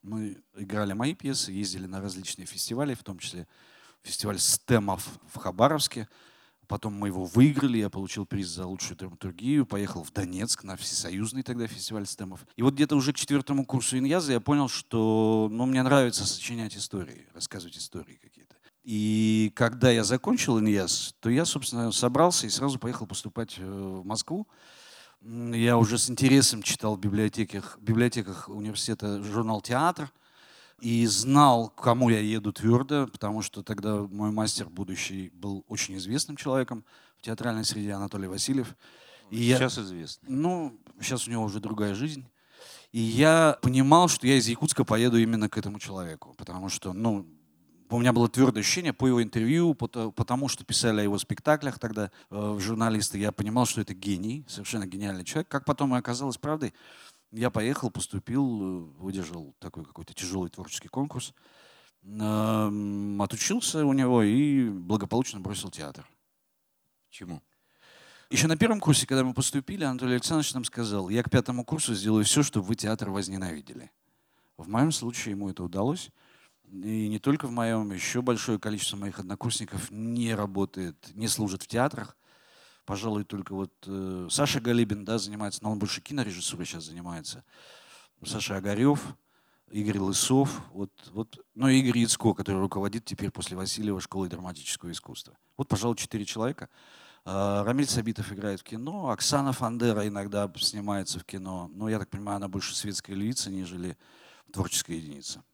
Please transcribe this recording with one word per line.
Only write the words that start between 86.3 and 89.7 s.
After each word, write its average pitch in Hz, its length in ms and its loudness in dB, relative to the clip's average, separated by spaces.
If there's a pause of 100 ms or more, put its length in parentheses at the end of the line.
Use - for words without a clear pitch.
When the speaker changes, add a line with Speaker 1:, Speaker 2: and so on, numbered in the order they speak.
Speaker 1:
щас 80 200 -10
занимается. 82 580 -12 (800)
Саша 104 320 -6
Огарев, 104 440 2 (720)
Игорь 104 300 -2